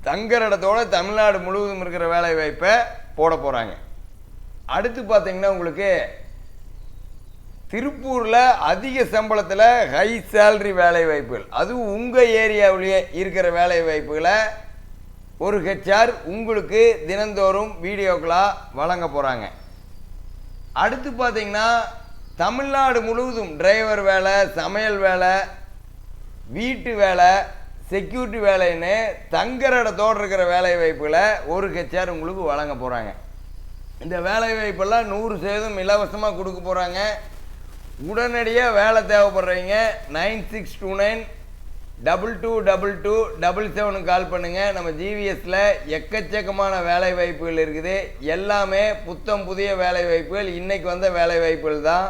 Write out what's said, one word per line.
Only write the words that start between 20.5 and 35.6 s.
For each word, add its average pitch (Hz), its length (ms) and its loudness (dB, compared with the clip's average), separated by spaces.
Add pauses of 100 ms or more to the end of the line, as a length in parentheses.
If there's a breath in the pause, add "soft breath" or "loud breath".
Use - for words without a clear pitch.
அடுத்து 254 280 -2 (120)
பாத்தீங்கன்னா, 214 440 0 (760)
தமிழ்நாடு 262 640 2
முழுவதும் 226 440 -4 (100)
டிரைவர் 214 500 4
வேலை, 190 260 4 (220)
சமையல் 202 480 -2
வேலை, 185 260 4 (1300)
வீட்டு 247 340 -4 (100)
வேலை, 180 280 8 (580)
செக்யூரிட்டி 214 540 -4
வேலைன்னு 180 480 4 (400)
தங்குற 247 480 0
இடத்தோடு 214 400 2
இருக்கிற 190 220 0 (100)
வேலை 180 260 2
வாய்ப்புகளை 160 460 2 (300)
ஒரு 196 200 -2
ஹெச் 170 260 -6
ஆர் 180 120 -4
உங்களுக்கு 170 380 -6
வழங்க 147 320 -4
போறாங்க. 120 280 -4 (920)
இந்த 190 120 -6 (120)
வேலை 226 200 0 (100)
வாய்ப்பெல்லாம் 208 520 0
நூறு 214 320 -4
சதவீதம் 208 400 -4